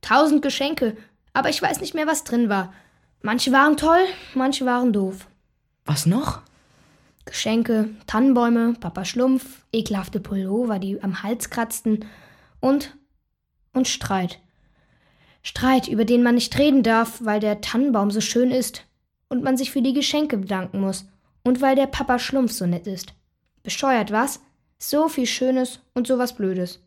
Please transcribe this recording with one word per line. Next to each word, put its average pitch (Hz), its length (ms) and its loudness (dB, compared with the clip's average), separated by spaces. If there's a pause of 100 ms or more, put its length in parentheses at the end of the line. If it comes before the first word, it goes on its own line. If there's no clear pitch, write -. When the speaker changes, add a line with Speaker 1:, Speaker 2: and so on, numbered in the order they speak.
Speaker 1:
Tausend 294 420 4
Geschenke. 269 520 -2 (380)
Aber - 160 0
ich - 120 -4
weiß - 200 -2
nicht 339 140 -8
mehr, 311 100 -2
was 294 180 -2
drin 240 260 0
war. 190 220 -2 (500)
Manche 240 300 0
waren 285 260 6
toll, 330 240 4 (340)
manche 269 320 -2
waren 247 260 2
doof. 190 340 -4 (580)
Speaker 2:
Was 151 200 -2
noch? 226 360 0 (840)
Speaker 1:
Geschenke, 220 640 0 (160)
Tannenbäume, 233 760 4
Papa 180 240 -8
Schlumpf, 254 680 -2
ekelhafte 208 480 -4
Pullover, 202 580 -4
die 196 240 -6
am 196 220 -6
Hals 233 260 -6
kratzten 220 560 -2 (540)
und, 277 360 0 (760)
und 262 140 0
Streit. - 520 -4 (1000)
Streit, 254 460 0
über 220 180 0
den 240 180 4
man 240 120 4
nicht - 220 0
reden 277 260 6
darf, 226 400 2
weil 214 160 0
der 208 220 -2
Tannenbaum 226 500 0
so 214 80 -2
schön 240 320 2
ist - 340 -4 (420)
und 254 160 -4
man 262 140 0
sich 254 140 -4
für 277 100 0
die 254 120 2
Geschenke 294 440 0
bedanken 190 440 -4
muss 190 240 -4 (380)
und 247 180 2
weil 269 140 4
der 269 120 2
Papa 269 320 -2
Schlumpf 254 320 0
so - 140 -6
nett 175 220 -4
ist. 190 260 -10 (500)
Bescheuert, 240 480 0
was? 233 300 -2 (360)
So 302 300 0
viel 269 200 -2
Schönes 254 520 -2 (140)
und 247 120 -2
sowas 247 300 -2
Blödes. 185 520 -4